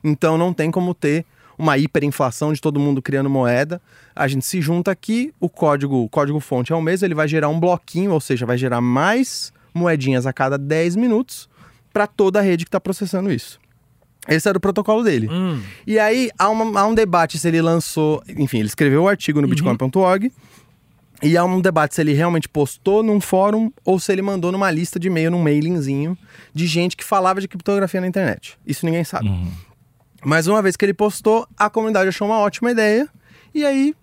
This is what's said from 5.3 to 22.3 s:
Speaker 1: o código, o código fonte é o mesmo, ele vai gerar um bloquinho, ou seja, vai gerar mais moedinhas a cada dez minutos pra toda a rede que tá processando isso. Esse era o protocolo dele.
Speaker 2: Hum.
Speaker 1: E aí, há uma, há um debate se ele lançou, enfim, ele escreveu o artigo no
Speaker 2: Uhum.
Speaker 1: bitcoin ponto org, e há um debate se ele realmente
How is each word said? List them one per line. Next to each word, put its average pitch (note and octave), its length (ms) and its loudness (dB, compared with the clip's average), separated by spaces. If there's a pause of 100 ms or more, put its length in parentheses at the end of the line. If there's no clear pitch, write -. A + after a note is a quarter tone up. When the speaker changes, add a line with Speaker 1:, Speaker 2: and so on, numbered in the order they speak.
Speaker 1:
o F3 100 -2
código, C#3 540 0
o A2 60 -4
código D3 300 0
fonte C3 340 -4
é - 20 0
o E3 60 -2
mesmo, F3+ 260 0
ele E3 80 -2
vai D3+ 120 0
gerar D3+ 220 0
um D#3+ 100 -2
bloquinho, F3+ 520 -2
ou D#3 80 2
seja, B2 260 -2
vai B2 120 0
gerar A#2+ 240 0
mais E3 720 0 (200)
moedinhas C3+ 520 0
a C3+ 80 -4
cada C3+ 240 0
dez D#3+ 400 -2
minutos A#3+ 500 -2 (460)
pra G#3 140 2
toda G3 320 2
a - 20 2
rede F3 240 2
que - 60 -12
tá G3 80 0
processando F#3+ 520 -4
isso. - 260 -6 (680)
Esse D#3+ 220 2
era G3 80 0
o F3 40 -2
protocolo G#3 400 0
dele. B2+ 300 2
Speaker 2:
Hum. F3 300 -2 (260)
Speaker 1:
E G#3+ 100 2
aí, A3+ 400 2
há G3 120 2
uma, A3 320 0
há G3+ 40 4
um A3 80 2
debate F3 460 2
se E3+ 80 -2
ele E3 140 2
lançou, D#3+ 680 0
enfim, C3+ 320 -2
ele G#2+ 80 0
escreveu C#3+ 360 2
o F#3+ 40 4
artigo D#3 320 0
no C#3+ 80 2
Speaker 2:
Uhum. - 40 0
Speaker 1:
bitcoin D3 260 0
ponto C3 220 -2
org, F#3+ 300 2 (960)
e D#3+ 140 4
há F3 80 4
um F#3 160 0
debate D#3+ 340 0
se E3+ 60 0
ele D3+ 100 2
realmente E3 380 0